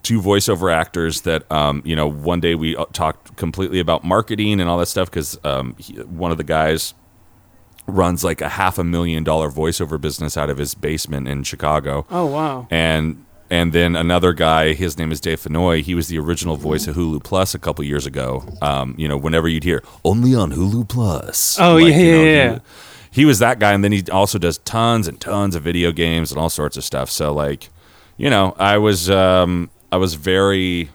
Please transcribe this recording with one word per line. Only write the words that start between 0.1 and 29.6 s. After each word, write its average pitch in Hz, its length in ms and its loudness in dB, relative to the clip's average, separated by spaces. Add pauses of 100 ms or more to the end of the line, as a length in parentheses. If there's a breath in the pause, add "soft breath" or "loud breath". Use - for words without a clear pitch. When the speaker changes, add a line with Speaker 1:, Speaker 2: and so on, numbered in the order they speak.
Speaker 1:
voiceover 95 520 2
actors 82 500 -2
that, 80 280 -4
um, 73 340 0
you 80 120 -2
know, 76 100 0
one 76 340 -2
day 85 140 2
we, 80 220 -2
uh, 80 160 -4
talked - 440 -6
completely 92 440 -4
about 82 240 0
marketing 104 560 0
and 87 100 0
all 87 80 0
that 85 80 0
stuff, 90 240 -4
'cause, - 340 -8
um, 65 340 -4
he, - 160 -20
one 85 360 -8
of 82 60 -2
the 80 80 -6
guys 78 500 0 (920)
runs, 90 360 0
like, 85 180 -2
a 76 100 -4
half 92 280 -2
a 87 60 -2
million 85 400 -2
dollar 78 260 0
voiceover 78 500 -4
business 73 360 -6
out 73 140 -2
of 69 80 -4
his 71 160 -6
basement 73 520 -6
in 69 160 -6
Chicago. 71 680 -4
Speaker 2:
Oh, 175 160 -2
wow. 139 440 -4
Speaker 1:
And, 80 540 0 (260)
and 85 220 0
then 85 240 2
another 87 360 2
guy, 80 420 2
his 80 240 -4
name 80 120 -4
is 78 100 -6
Dave 80 200 -6
Fenoy. 82 420 0
He 87 120 -4
was 80 140 -2
the 85 100 -6
original 80 380 -4
voice 73 300 -4
of 73 100 -6
Hulu 80 280 -2
Plus 95 300 -2
a - 40 -8
couple 78 260 -6
years 71 220 -4
ago. 65 380 -6 (160)
Um, 67 380 -2
you 78 100 -4
know, 71 80 -2
whenever 80 320 0
you'd 80 160 -2
hear, 82 180 0 (220 loud breath)
"Only 120 300 4
on 92 180 0
Hulu 101 360 -2
Plus." - 720 -2
Speaker 2:
Oh, 175 160 6
Speaker 1:
Like, 165 180 8
Speaker 2:
yeah, 156 40 6
Speaker 1:
you 170 140 8
know, 160 120 6
Speaker 2:
yeah, - 0 -
Speaker 1:
he, 156 120 6 (180)
Speaker 2:
yeah. 120 40 -8 (520 loud breath)
Speaker 1:
he 135 140 4
was 135 140 6
that 120 200 4
guy, 104 140 6
and 98 100 4
then 101 100 4
he 98 200 0
also 98 260 2
does 85 200 0
tons 113 500 0
and 71 100 -12
tons 101 380 -2
of 78 60 -6
video 85 280 0
games 82 400 0
and 69 80 -6
all 82 120 -2
sorts 73 260 -4
of 67 80 -10
stuff. 65 260 -6
So, 73 220 -2
like, 71 380 -4 (480 soft breath)
you 143 100 -2
know, 98 300 2
I 101 180 4
was, 101 320 2
um, 92 640 4 (200)